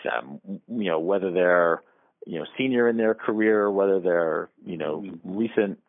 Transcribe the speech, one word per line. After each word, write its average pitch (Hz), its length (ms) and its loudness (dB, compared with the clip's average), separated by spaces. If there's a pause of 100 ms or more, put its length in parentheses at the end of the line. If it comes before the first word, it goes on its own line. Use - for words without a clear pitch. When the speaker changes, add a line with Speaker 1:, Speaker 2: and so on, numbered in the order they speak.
Speaker 1:
them, 62 360 -8 (280)
you 110 220 -4
know, 80 80 2
whether 92 320 0
they're, 87 520 4 (440)
you 82 120 -8
know, 76 80 -8 (100)
senior 123 320 2
in 117 80 2
their 110 180 2
career, 107 560 2
whether 98 300 2
they're, 85 480 0 (160)
you 87 120 -10
know, 78 280 -6
Speaker 2:
Mm. 90 200 -14
Speaker 1:
recent 101 540 -2 (100)